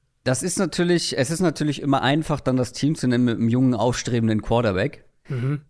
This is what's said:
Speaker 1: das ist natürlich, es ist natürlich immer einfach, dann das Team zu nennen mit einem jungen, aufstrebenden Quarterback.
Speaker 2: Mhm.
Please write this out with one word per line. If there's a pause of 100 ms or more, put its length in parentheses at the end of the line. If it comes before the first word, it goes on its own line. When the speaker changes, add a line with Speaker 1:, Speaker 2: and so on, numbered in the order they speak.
(240)
Speaker 1:
das
ist
natürlich,
es
ist
natürlich
immer
einfach,
dann
das
Team
zu
nennen
mit
einem
jungen,
aufstrebenden
Quarterback. (220)
Speaker 2:
Mhm.